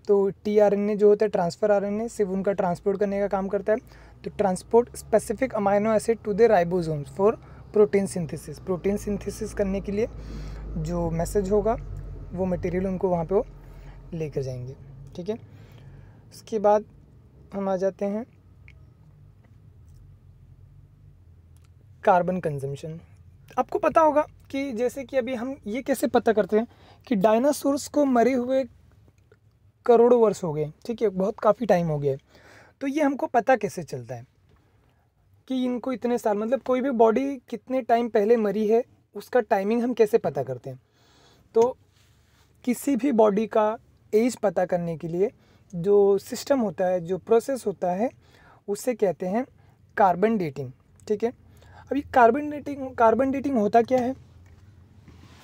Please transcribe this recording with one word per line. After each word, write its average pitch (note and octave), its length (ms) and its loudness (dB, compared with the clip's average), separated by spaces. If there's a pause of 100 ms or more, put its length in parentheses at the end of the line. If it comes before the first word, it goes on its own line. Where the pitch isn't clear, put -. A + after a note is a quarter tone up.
तो G3+ 220 4
टीआरएनए G#3 680 2
जो G#3 140 6
होता G#3 160 4
है G#3+ 40 0
ट्रांसफर G3+ 420 0
आरएनए, G3+ 360 0
सिर्फ G3+ 240 -4
उनका F#3+ 200 0
ट्रांसपोर्ट F#3+ 480 -2
करने G3+ 200 -2
का G3+ 80 0
काम G3 200 -2
करता G3+ 260 -2
है। A#3 40 2 (460)
तो F#3+ 80 -10
transport G#3 720 0
specific A3 500 -2
amino G#3 460 2
acid A3 260 -2
to G#3 80 -4
the A3+ 160 6
ribosomes E3+ 680 0
for G#3 140 4 (440)
protein G#3 400 2
synthesis। D#3 420 -8
प्रोटीन F#3+ 380 -4
सिंथेसिस G3+ 560 -8
करने G3 280 -4
के G3+ 100 -8
लिए G#3+ 160 -2 (680)
जो E3+ 320 -4
मैसेज F3+ 420 -2
होगा G#3+ 260 2 (540)
वो F#3 140 -4
मटेरियल F3+ 420 -2
उनको F#3 220 -4
वहाँ E3+ 160 -2
पे F#3+ 100 -2
वो A#3+ 100 0 (680)
लेकर D#3 280 -6
जाएंगे, B2+ 340 -10 (400)
ठीक F3+ 140 -10
है। - 280 -12 (760)
उसके - 280 -10
बाद G#3 260 4 (680)
हम G3 160 -4
आ F#3+ 80 0
जाते F#3+ 280 -2
हैं G#3 200 -6 (3750)
कार्बन F3+ 360 2
कंजम्पशन। D3 600 -8 (600)
आपको D#4+ 200 -4
पता D#4+ 220 2
होगा D4+ 200 4 (300)
कि C#4 220 -4
जैसे B3 300 -4
कि B3+ 140 -8
अभी B3+ 180 -2
हम C4 200 -8 (120)
ये A3+ 140 -6
कैसे C4+ 260 -2
पता A#3+ 260 2
करते G#3 240 0
हैं A#3 100 0 (400)
कि B3+ 80 0
डायनासोर्स B3 720 2
को D4 180 0
मरे B3 280 4
हुए C4 300 0 (1200)
करोड़ों A#3+ 360 6
वर्ष G#3 220 2
हो D#3+ 100 -6
गए, D3+ 180 -4 (140)
ठीक A#3 160 -8
है, G#3+ 80 2
बहुत F#3+ 300 -4
काफ़ी G#3+ 260 2
टाइम F3 220 2
हो D3+ 120 -2
गया C#3+ 120 0
है। C3+ 60 -4 (640)
तो C#4 60 -4
ये C#4+ 160 0
हमको C#4+ 240 0
पता B3+ 280 2
कैसे F#3 280 -4
चलता B2 320 -12
है A#2+ 100 -16 (1200)
कि B3+ 160 -4
इनको B3 280 -4
इतने A#3+ 260 -2
साल, G#3 200 0
मतलब A3+ 240 -2
कोई B3+ 200 -2
भी C#4 100 -2
बॉडी A#3+ 580 2
कितने B3+ 320 -6
टाइम A#3 280 2
पहले A3 280 4
मरी G#3 300 0
है A3+ 160 4 (320)
उसका G#3 240 -2
टाइमिंग A3 440 0
हम B3 100 -2
कैसे A3 240 4
पता D3+ 260 -4
करते B2 260 -10
हैं? C3 100 -14 (720)
तो A#3 240 2 (840)
किसी C4+ 320 -2
भी C#4 160 0
बॉडी G#3+ 360 4
का G#3+ 300 0 (360)
एज A3+ 220 2
पता F#3 300 0
करने E3+ 320 -4
के E3+ 100 -10
लिए F3 240 -2 (440)
जो G3+ 420 4
सिस्टम - 420 -4
होता G3 260 -2
है, F#3 160 0
जो F3 160 -4
प्रोसेस A#3 480 0
होता F#3 260 -2
है, G#3 180 -2 (580)
उसे G3+ 280 -4
कहते F#3 300 0
हैं G#3+ 200 -2 (520)
कार्बन G3+ 400 4
डेटिंग, C#3+ 340 -6 (360)
ठीक G#3+ 160 -2
है। A#3 60 0 (600)
अभी C#4 100 -2
कार्बन C4 480 4
डेटिंग, C4+ 460 -10
कार्बन A#3 360 4
डेटिंग C#4 260 -2
होता G#3+ 240 4
क्या B3+ 180 0
है? B3 160 -2 (1300)